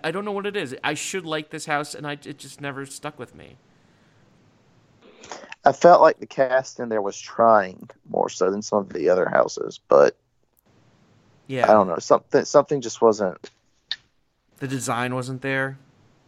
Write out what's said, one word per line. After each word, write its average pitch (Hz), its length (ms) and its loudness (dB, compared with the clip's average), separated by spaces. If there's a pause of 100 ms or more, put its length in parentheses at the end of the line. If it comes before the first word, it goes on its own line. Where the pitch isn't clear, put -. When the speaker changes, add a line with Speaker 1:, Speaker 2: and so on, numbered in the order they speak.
Speaker 1:
I 156 80 -4
don't 196 140 -8
know 208 60 -8
what 202 160 -6
it 202 80 -8
is. 139 280 -8
I 151 120 -2
should 180 300 -8
like 156 260 -8
this 156 160 -12
house, 151 260 -4
and 151 140 -12
I, 143 60 -8
it 147 260 -16
just 135 220 -20
never 139 260 -10
stuck 147 320 -14
with 120 160 -16
me. - 220 -20 (2000)
Speaker 2:
I 139 60 4
felt 170 300 6
like 156 180 4
the - 80 -12
cast 131 540 -4
in 120 80 -8
there 110 120 -2
was 98 160 -6
trying 107 720 2 (200)
more - 180 -2
so 92 240 -2
than 101 100 -4
some 107 180 -2
of 95 120 -8
the 85 180 -2
other 90 200 2
houses, - 580 -2
but 69 260 6 (1300)
Speaker 1:
Yeah. 131 220 0
Speaker 2:
I 104 40 10
don't 104 140 6
know. 85 120 -4
Something, - 440 2
something 143 380 2
just 113 200 -8
wasn't 104 480 0 (1080)
Speaker 1:
The 139 80 -8
design 123 480 -4
wasn't 127 260 -8
there? 135 360 -4 (500)